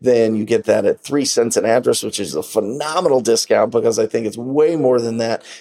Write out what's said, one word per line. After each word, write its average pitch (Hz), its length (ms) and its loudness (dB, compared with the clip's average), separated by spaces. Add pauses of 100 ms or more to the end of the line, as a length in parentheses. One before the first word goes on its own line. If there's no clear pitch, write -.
then 117 360 2
you 107 80 -2
get 110 200 0
that 104 220 2
at 113 160 0
three 139 220 -2
cents 117 320 0
an 98 80 2
address, 120 400 2
which 107 160 -6
is 76 160 -6
a 78 60 -4
phenomenal 147 760 0
discount 107 520 2
because 113 260 0
I 110 80 2
think 113 200 -4
it's 104 120 -8
way 147 380 0
more 127 240 2
than 117 160 -4
that 113 260 -2 (180)